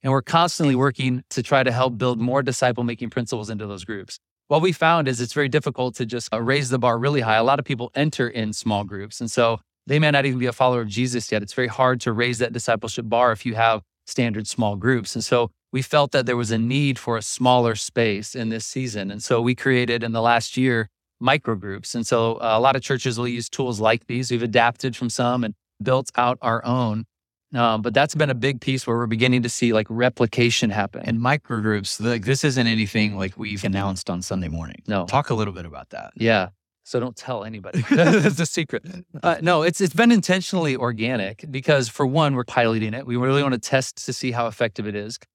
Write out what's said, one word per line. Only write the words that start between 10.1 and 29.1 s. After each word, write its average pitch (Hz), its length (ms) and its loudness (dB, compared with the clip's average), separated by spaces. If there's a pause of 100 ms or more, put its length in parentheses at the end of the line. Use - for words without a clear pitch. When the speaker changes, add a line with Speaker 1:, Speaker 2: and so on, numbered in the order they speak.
Speaker 1:
not 139 120 4
even 127 140 0
be 123 80 0
a 120 60 0
follower 127 300 2
of 107 60 -6
Jesus 120 440 -2
yet. 107 100 0
It's 101 120 -12
very 127 120 0
hard 127 360 2
to 120 100 0
raise 117 260 0
that 117 140 0
discipleship 117 560 -2
bar 117 240 4
if 107 120 -6
you 113 120 -2
have 113 260 2 (240)
standard 110 400 -2
small 104 300 0
groups. 113 400 -2
And 110 80 -4
so 120 260 2 (220)
we 131 100 -2
felt 143 300 2
that 131 120 2
there 123 120 0
was 117 160 -2
a 113 60 0
need 131 420 0
for 117 160 -2
a 107 60 -4
smaller 123 520 2
space 107 600 -2
in 117 120 -4
this 113 160 -6
season. 107 460 -6
And 107 120 -10
so 117 200 2
we 123 140 2
created 120 480 2
in 113 80 -2
the 113 100 0
last 117 340 2
year 120 320 2 (340)
microgroups. 107 720 -2
And 117 120 -4
so, 113 300 2
uh, 113 180 -2
a 113 60 4
lot 135 160 4
of 123 60 -2
churches 123 360 -2
will 123 100 -2
use 120 200 -6
tools 123 320 -4
like 113 260 4
these. 123 240 -4
We've 117 120 0
adapted 120 540 2
from 120 140 -4
some 123 340 0
and 104 100 -4 (280)
built 131 340 0
out 123 260 2
our 117 220 0
own. 117 400 0 (500)
Um, 117 260 2
but 107 140 -2
that's 143 200 4
been 151 160 2
a 127 40 0
big 127 260 -2
piece 131 260 -2
where 117 100 0
we're 120 100 0
beginning 120 360 2